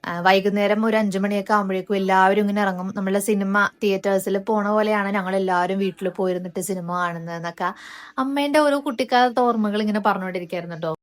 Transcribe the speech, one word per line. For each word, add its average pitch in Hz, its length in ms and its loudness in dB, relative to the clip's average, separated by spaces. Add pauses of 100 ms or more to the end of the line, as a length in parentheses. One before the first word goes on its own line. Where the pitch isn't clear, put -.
ആ, 175 160 -6
വൈകുന്നേരം 202 640 4
ഒരു 220 120 2
അഞ്ചു 196 220 0
മണിയൊക്കെ 202 340 0
ആകുമ്പോഴേക്കും 190 420 0
എല്ലാവരും 190 460 4
ഇങ്ങനെ 202 200 0
ഇറങ്ങും. 190 340 -2
നമ്മള് 196 240 0
സിനിമ 196 500 0 (140)
തിയേറ്റേഴ്സിൽ 190 540 0
പോണ 208 320 0
പോലെയാണ് 208 400 0
ഞങ്ങൾ 190 260 -2
എല്ലാവരും 185 440 0
വീട്ടിൽ 190 300 -2
പോയിരുന്നിട്ട് 180 520 -4
സിനിമ 175 320 -6
കാണുന്നതെന്നൊക്കെ 170 760 -4 (480)
അമ്മേന്റെ 285 420 0
ഓരോ 285 200 4
കുട്ടിക്കാലത്തെ 254 600 2
ഓർമ്മകൾ 214 400 2
ഇങ്ങനെ 214 180 0
പറഞ്ഞുകൊണ്ടിരിക്കുകയായിരുന്നു 185 760 -4
ട്ടോ. 160 280 -4